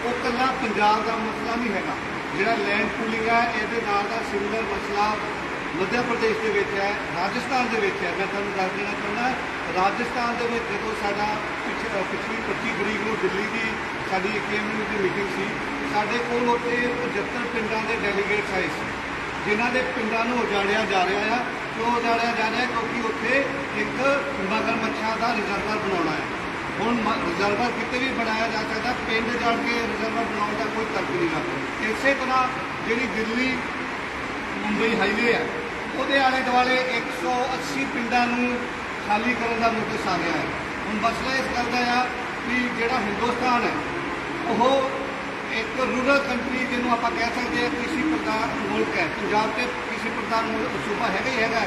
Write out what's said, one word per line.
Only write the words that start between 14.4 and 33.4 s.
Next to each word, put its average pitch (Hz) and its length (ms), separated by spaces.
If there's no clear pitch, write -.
ਦੀ 208 120
ਮੀਟਿੰਗ 190 320
ਸੀ, 190 100
ਸਾਡੇ 214 240
ਕੋਲ 240 320
ਉੱਥੇ 240 380
ਪਚੱਤਰ 240 520
ਪਿੰਡਾਂ 220 280
ਦੇ 220 140
ਡੈਲੀਗੇਟਸ 202 580
ਆਏ 185 80
ਸੀ, - 240
ਜਿਨ੍ਹਾਂ 233 220
ਦੇ 254 100
ਪਿੰਡਾਂ 226 440
ਨੂੰ 247 140
ਉਜਾੜਿਆ 202 460
ਜਾ 190 200
ਰਿਹਾ 208 300
ਆ। - 20
ਕਿਉਂ 233 200
ਉਜਾੜਿਆ 233 360
ਜਾ 220 200
ਰਿਹਾ? 240 140
ਕਿਉਂਕਿ 233 420
ਉੱਥੇ 254 380
ਇੱਕ 269 460
ਮਗਰਮੱਛਾਂ 220 680
ਦਾ 233 180
ਰਿਜ਼ਰਵਰ 202 420
ਬਣਾਉਣਾ 175 340
ਹੈ। 147 140
ਹੁਣ 220 140
ਮ-, 220 320
ਰਿਜ਼ਰਵਰ 202 460
ਕਿਤੇ 226 260
ਵੀ 262 100
ਬਣਾਇਆ 226 400
ਜਾ 220 120
ਸਕਦਾ, 226 340
ਪਿੰਡ 233 280
ਉਜਾੜ 233 200
ਕੇ 233 180
ਰਿਜ਼ਰਵਰ 220 500
ਬਣਾਉਣ 214 300
ਦਾ 262 120
ਕੋਈ 220 200
ਤਰਕ 185 160
ਨਹੀਂ 175 180
ਗਾ। 156 120
ਇਸੇ 262 240
ਤਰ੍ਹਾਂ 262 340
ਜਿਹੜੀ 240 200
ਦਿੱਲੀ 226 500